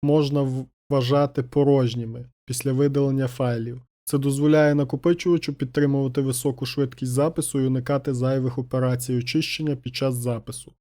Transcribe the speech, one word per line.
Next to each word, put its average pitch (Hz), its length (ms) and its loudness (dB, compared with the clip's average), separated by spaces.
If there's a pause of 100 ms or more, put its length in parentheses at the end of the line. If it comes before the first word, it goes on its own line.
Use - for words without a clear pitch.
можна 143 380 2
в-, 131 240 -2 (240)
вважати 139 540 2
порожніми 123 800 0 (200)
після 131 280 -4
видалення 135 540 2
файлів. 120 540 -4 (240)
Це - 120 -2
дозволяє 147 580 4
накопичувачу 160 760 0
підтримувати 139 680 0
високу 135 440 -2
швидкість 135 460 -4
запису 143 480 0
і 131 80 2
уникати 131 460 -2
зайвих 131 440 0
операцій 127 580 -2
очищення 151 600 -2
під 127 200 -10
час 131 200 -2
запису. 120 640 -6